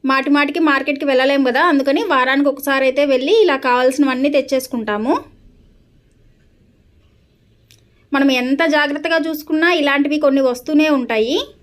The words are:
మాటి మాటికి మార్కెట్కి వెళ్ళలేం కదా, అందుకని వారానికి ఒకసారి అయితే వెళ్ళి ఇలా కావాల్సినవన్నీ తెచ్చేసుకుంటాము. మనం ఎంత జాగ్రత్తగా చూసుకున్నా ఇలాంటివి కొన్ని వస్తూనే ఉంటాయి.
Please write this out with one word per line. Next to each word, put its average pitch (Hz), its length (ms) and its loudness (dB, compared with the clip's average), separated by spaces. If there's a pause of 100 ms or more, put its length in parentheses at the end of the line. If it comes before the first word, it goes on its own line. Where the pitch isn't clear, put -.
(120)
మాటి 269 260 0
మాటికి 294 320 0
మార్కెట్కి 285 420 -2
వెళ్ళలేం 269 380 2
కదా, 262 140 0 (100)
అందుకని 277 300 0 (100)
వారానికి 269 400 2
ఒకసారి 269 380 -2
అయితే 294 220 0
వెళ్ళి 277 300 0
ఇలా 285 240 2
కావాల్సినవన్నీ 262 680 2
తెచ్చేసుకుంటాము. 254 800 -2 (3000)
మనం 277 160 2 (100)
ఎంత 269 220 -2 (140)
జాగ్రత్తగా 302 420 -2 (100)
చూసుకున్నా 311 400 -2 (140)
ఇలాంటివి 285 420 0
కొన్ని 269 260 2
వస్తూనే 302 380 0 (100)
ఉంటాయి. 233 380 -2 (260)